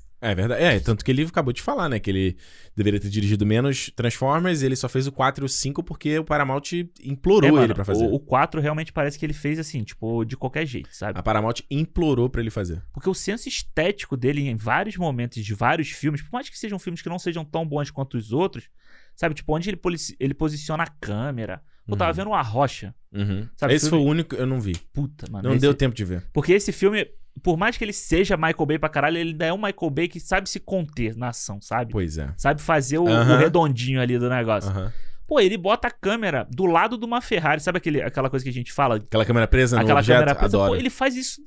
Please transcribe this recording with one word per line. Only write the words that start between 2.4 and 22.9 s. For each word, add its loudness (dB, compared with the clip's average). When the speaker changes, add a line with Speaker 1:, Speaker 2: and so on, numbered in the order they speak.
Speaker 1:
deveria 2
ter -6
dirigido 0
menos 0
Transformers, 0
ele 0
só -4
fez -2
o -6
quatro -2
e -4
o -2
cinco -2
porque -2
o -4
Paramount 0
implorou 4
Speaker 2:
É, 8
mano, 8
Speaker 1:
ele 2
pra -4
fazer. 2
Speaker 2:
o, 2
o 0
quatro 0
realmente -2
parece -2
que -6
ele -2
fez -4
assim, -6
tipo, -4
de -6
qualquer -4
jeito, -10
sabe? -8
Speaker 1:
A -8
Paramount 2
implorou 2
pra -4
ele -4
fazer. -6
Speaker 2:
Porque -4
o 0
senso -6
estético -4
dele 0
em -4
vários -2
momentos -4
de -6
vários 0
filmes, -4
por -14
mais -6
que -16
sejam -6
filmes -8
que -8
não -6
sejam -4
tão -4
bons -4
quanto -6
os -4
outros, -2
sabe? -2
Tipo, -4
onde -4
ele -6
polici-, -4
ele -2
posiciona -4
a -4
câmera. -8
Pô, -2
tava 2
Speaker 1:
Uhum. -2
Speaker 2:
vendo -4
A 2
Rocha. -2